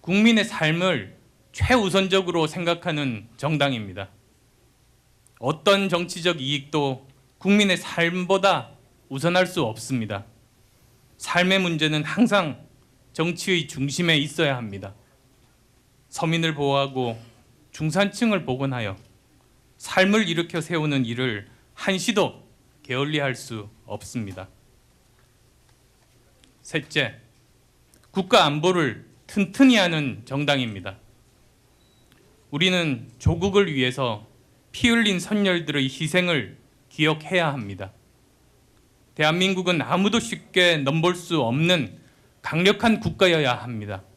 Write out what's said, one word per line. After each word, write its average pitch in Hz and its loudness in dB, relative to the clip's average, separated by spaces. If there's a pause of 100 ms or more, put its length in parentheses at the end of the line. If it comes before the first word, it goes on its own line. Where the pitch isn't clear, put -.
국민의 214 4
삶을 160 -2 (380)
최우선적으로 190 2
생각하는 156 -4
정당입니다. 123 -2 (1300)
어떤 185 2
정치적 170 -2
이익도 139 -4 (300)
국민의 196 4
삶보다 180 0 (400)
우선할 175 2
수 170 -2
없습니다. 107 -6 (920)
삶의 180 2
문제는 156 0
항상 196 0 (460)
정치의 170 -2
중심에 147 0
있어야 147 0
합니다. 98 -12 (1120)
서민을 165 -2
보호하고 135 -2 (520)
중산층을 190 0
복원하여 127 -4 (800)
삶을 202 2
일으켜 165 -4
세우는 151 -2
일을 117 -4 (240)
한시도 190 -2 (340)
게을리할 143 -2
수 107 -12 (160)
없습니다. 101 -10 (2250)
셋째, - -4 (880)
국가 190 4
안보를 151 0 (220)
튼튼히 233 4
하는 151 0
정당입니다. 127 -2 (1500)
우리는 156 0 (120)
조국을 180 2
위해서 127 -2 (460)
피 - 0
흘린 214 2
선열들의 175 0
희생을 156 -2 (300)
기억해야 156 0
합니다. 101 -10 (1200)
대한민국은 180 2
아무도 185 0
쉽게 175 0
넘볼 160 0
수 175 -4
없는 135 0 (420)
강력한 202 2
국가여야 160 2
합니다. 104 -10 (140)